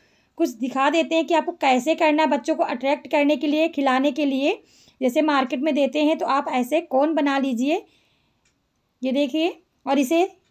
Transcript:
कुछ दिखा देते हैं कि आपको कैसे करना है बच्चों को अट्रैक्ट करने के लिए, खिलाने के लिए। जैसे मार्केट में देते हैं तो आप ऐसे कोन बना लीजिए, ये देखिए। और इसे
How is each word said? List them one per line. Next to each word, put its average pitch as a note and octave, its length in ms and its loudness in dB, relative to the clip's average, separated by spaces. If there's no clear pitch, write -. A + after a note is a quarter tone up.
कुछ D#4+ 120 0
दिखा C4 400 -2
देते D#4+ 240 0
हैं E4 120 0
कि E4+ 80 0
आपको D#4 200 0
कैसे C4 400 0
करना D#4 280 2
है D#4 80 2
बच्चों D4 260 -2
को D#4 80 0
अट्रैक्ट C#4 460 -4
करने D4 260 2
के D#4 100 -4
लिए, D#4 220 2
खिलाने C4+ 440 0
के D4 140 -2
लिए। C#4 340 0
जैसे B3+ 220 2
मार्केट C#4 400 0
में D#4 120 0
देते D4 300 0
हैं D#4 140 2
तो - 100 -4
आप C#4 220 -2
ऐसे C4+ 320 -2
कोन D4+ 320 0
बना C#4+ 240 0
लीजिए, C4+ 460 -2
ये C4 100 -2
देखिए। D4 480 0
और C4+ 120 2
इसे C#4+ 200 2